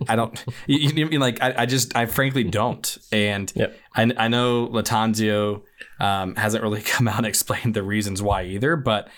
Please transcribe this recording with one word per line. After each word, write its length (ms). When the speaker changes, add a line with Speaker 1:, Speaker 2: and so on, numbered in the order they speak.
Speaker 1:
I 80
don't, 260
<laughs> 120
you, 220
you 160
mean, 160
like, 200
I, 180
I 60
just, 300
I 100
frankly 380
don't. 540
And 440
Speaker 2:
Yep. 220
Speaker 1:
I, 220
I 100
know 400
Lattanzio, 960
um, 360
hasn't 280
really 180
<laughs> 40
come 220
out 100
and 80
explained 480
the 100
reasons 380
why 220
either, 320
but, 320